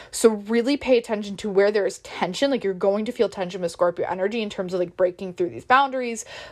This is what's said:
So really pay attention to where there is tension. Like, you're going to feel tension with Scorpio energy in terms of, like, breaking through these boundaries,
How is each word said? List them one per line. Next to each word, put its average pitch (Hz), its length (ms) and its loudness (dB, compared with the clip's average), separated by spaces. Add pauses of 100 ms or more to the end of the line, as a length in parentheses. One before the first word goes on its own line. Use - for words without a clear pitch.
(100)
So - 180 4
really 220 480 0
pay 254 220 4
attention 208 400 -4
to 214 100 -6
where 196 220 4
there 202 160 2
is - 140 -6
tension. 196 500 -2
Like, 254 120 0
you're 196 120 -2
going 202 320 0
to 247 60 -4
feel 196 180 0
tension 185 320 -6
with 170 100 -2
Scorpio 175 340 0
energy 208 360 -2
in 208 80 -6
terms 185 240 -6
of, 180 60 0
like, 175 180 -4
breaking 180 340 0
through 180 160 -2
these - 160 -10
boundaries, 254 600 2 (260)